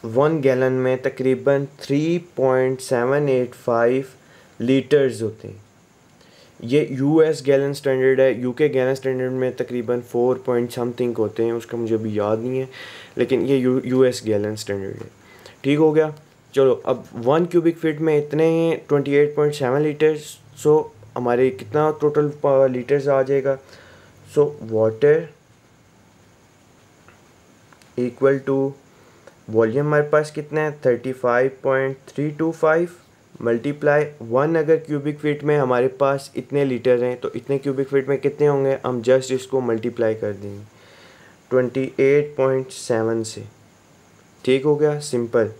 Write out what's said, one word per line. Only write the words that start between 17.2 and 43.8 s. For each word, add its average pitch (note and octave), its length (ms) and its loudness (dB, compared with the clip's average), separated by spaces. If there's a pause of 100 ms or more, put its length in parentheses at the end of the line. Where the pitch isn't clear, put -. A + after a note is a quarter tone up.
cubic E3+ 300 0
feet D#3 240 -4
में D#3 180 2
इतने D3 260 0
हैं, E3 440 0
ट्वेंटी C#3+ 260 0
एट D3 220 4
पॉइंट D3 180 0
सेवन C3+ 260 0
liters। D3+ 580 0 (280)
So, D3+ 180 4 (320)
हमारे B2 340 2
कितना D3+ 500 -2
total D3 320 0 (140)
प-, C3+ 240 4
liters C3 380 -2
आ C3+ 140 2
जाएगा? C3+ 360 0 (800)
So, D3 120 4 (220)
water A2 480 2 (2750)
equal C3+ 380 0 (100)
to C3+ 220 0 (800)
वॉल्यूम A2+ 360 2
हमारे D3 220 2
पास D3+ 220 2
कितना D3 300 -6
है? D3+ 120 -2
thirty C3 400 -2
five B2+ 380 0 (120)
point C3+ 340 0 (120)
three D3 220 -6
two D#3+ 220 -4
five E3 360 2 (540)
multiply C#3+ 640 0 (180)
one। C3+ 340 0
अगर D#3+ 200 2
cubic D3 420 -6
feet D3 260 -4
में D3 140 2
हमारे B2+ 300 2
पास C#3 480 -2
इतने C#3 280 -2
लीटर B2 400 2
हैं, B2 160 -4
तो - 160 -6
इतने C3+ 220 -4
cubic C3+ 300 -4
feet C3+ 200 0
में C#3 100 0
कितने C#3+ 280 0
होंगे? C3+ 400 2
हम B2 160 -2
just C3 300 2
इसको C3 280 -2
multiply A#2 540 -2
कर G#2+ 180 -6
देंगे G2+ 320 -14 (840)
ट्वेंटी B2+ 500 0
एट D3 360 2
पॉइंट C3 320 0
सेवन A2+ 540 -2
से, G#2+ 220 -12 (1000)